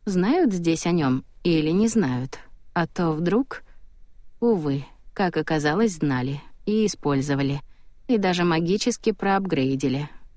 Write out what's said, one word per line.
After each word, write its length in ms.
Знают 480
здесь 320
о 60
нём 340
или 280
не 160
знают? 520
А 120
то 260
вдруг... 520
Увы, 460
как 220
оказалось, 600
знали 460
и 180
использовали. 760
И 120
даже 240
магически 680
проапгрейдили. 960